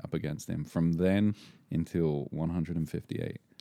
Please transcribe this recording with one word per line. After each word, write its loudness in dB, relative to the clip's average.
up -6
against -4
him. -4
From 2
then 4
until 0
one -2
hundred -2
and -2
fifty-eight, -6